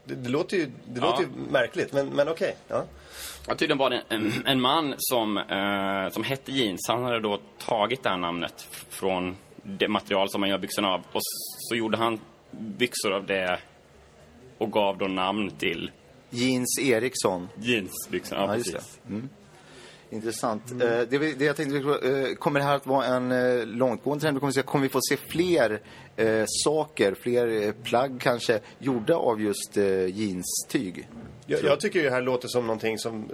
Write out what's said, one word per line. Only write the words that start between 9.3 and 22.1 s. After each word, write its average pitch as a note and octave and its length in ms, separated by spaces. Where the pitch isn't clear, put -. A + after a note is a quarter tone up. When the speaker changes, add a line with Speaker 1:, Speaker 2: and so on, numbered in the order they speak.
Speaker 2:
det G2 240
material G2 420
som G2+ 120
man G2 80
gör G2 80
byxorna G2 300
av. F#2 120
Och - 180
s-, - 520
så A#2+ 60
gjorde A2 220
han A2+ 220
byxor A2 600
av F#2+ 120
det F#2 340
och A2 140
gav G2+ 260
då G2 80
namn F#2+ 460
till E2+ 400
Speaker 3:
Jeans B2 520
Eriksson. A2+ 680
Speaker 2:
Jeansbyxorna, G2+ 840
ja, G2 60
Speaker 3:
Ja, G2+ 100
just A#2 160
Speaker 2:
precis. - 340
Speaker 3:
det. - 60
Mm. A#2+ 160
Intressant. A2 640
Speaker 1:
Mm. B2 160
Speaker 3:
Eh, A#2 220
det C3 80
vi, D3+ 160
det C3+ 120
jag D3 100
tänkte, D3 220
eh, C3+ 580